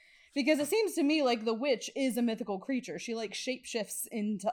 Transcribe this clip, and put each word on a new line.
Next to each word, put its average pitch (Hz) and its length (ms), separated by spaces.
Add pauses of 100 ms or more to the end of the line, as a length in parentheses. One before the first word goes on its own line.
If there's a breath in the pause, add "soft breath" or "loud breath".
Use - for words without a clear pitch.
(340 soft breath)
Because 285 260
it 294 80
seems 427 260
to 339 80
me 302 200
like 240 220
the 226 100
witch 247 400
is 262 220
a 247 60
mythical 220 360
creature. 240 400
She, 240 160
like, 220 200
shapeshifts - 760
into 208 420